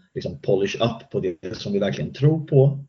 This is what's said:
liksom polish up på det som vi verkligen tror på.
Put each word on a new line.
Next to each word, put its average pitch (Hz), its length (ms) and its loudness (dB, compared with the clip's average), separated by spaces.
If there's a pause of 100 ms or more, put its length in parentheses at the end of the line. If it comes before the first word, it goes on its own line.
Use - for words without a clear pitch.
(140)
liksom 92 280 -8
polish 98 400 0
up 113 300 -2
på 104 80 -2
det 90 380 -6
som 101 160 -6
vi 98 60 2
verkligen - 340 -2
tror 156 340 2
på. 139 420 4